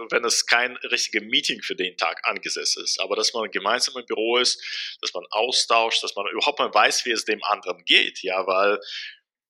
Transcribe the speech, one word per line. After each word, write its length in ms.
wenn 140
es 220
kein 300
richtiges 520
Meeting 340
für 120
den 220
Tag 260
angesetzt 560
ist, 220
aber 160
dass 180
man 160
gemeinsam 480
im 80
Büro 320
ist, 640
dass 100
man 180
austauscht, 760
dass 100
man 140
überhaupt 320
mal 120
weiß, 320
wie 60
es 140
dem 180
anderen 420
geht, 380
ja, 240
weil 320